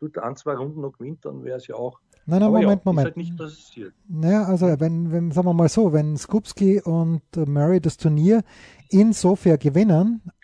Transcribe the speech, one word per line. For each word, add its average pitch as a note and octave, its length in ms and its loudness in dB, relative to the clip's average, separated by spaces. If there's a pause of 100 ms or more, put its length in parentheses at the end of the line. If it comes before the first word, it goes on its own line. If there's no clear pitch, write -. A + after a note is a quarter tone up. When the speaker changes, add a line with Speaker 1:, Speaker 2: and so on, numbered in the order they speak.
Speaker 1:
dort D#3 180 -12
ein, B2 160 -8
zwei C#3+ 200 -8
Runden C#3+ 260 -10
noch C#3 180 -12
gewinnt, C#3+ 260 -16
dann C#3 200 -14
wär's B2+ 240 -12
ja A2+ 80 -14
auch. A#2+ 240 -12 (260)
Speaker 2:
Nein, F3 140 0
nein, G#3 80 2
Speaker 1:
Aber G#3+ 120 2
Speaker 2:
Moment, G3+ 240 2
Speaker 1:
ja, F#3 60 0
Speaker 2:
Moment. E3 80 0
Speaker 1:
ist C3+ 60 2
halt - 120 -6
nicht E3+ 220 -10
passiert. D3+ 540 -16 (160)
Speaker 2:
Naja, F3 360 0
also F#3 220 0 (140)
wenn, E3 320 -2
wenn, E3+ 180 -2
sagen F3 160 -2
wir F3+ 60 2
mal E3+ 160 4
so, G3+ 240 2
wenn D3+ 240 0
Skupski G3+ 640 0
und, E3 420 -2 (140)
äh, D#3+ 80 -2
Murray D3 360 2
das D#3 160 -4
Turnier E3 460 2 (460)
in G#3+ 240 4
Sofia F#3 440 2
gewinnen F3+ 680 2 (220)